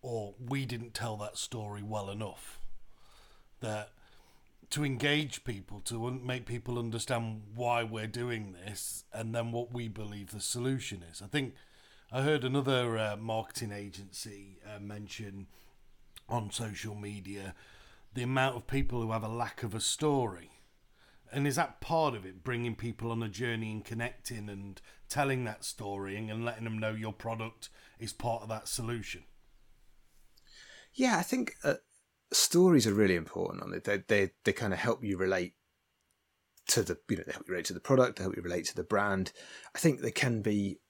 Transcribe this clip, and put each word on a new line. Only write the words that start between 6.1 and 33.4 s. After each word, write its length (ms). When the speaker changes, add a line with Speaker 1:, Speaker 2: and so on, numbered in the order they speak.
Speaker 1:
make 200
people 340
understand 640
why 300
we're 240
doing 460
this, 500
and 200
then 180
what 200
we 160
believe 440
the 100
solution 640
is. 180
I 60
think 260
I 120
heard 200
another, 540
uh, 200
marketing 540
agency, 920
uh, 140
mention 680
on 240
social 440
media 580
the 80
amount 320
of 120
people 340
who 100
have 120
a 40
lack 360
of 100
a 60
story. 720
And 160
is 80
that 260
part 340
of 100
it, 180
bringing 320
people 360
on 120
a 60
journey 420
and 120
connecting 680
and 300
telling 340
that 200
story 520
and, 140
and 160
letting 180
them 140
know 140
your 220
product 560
is 140
part 300
of 60
that 180
solution? 560
Speaker 2:
Yeah, 240
I 60
think, 400
uh, 120
stories 540
are 80
really 220
important. 480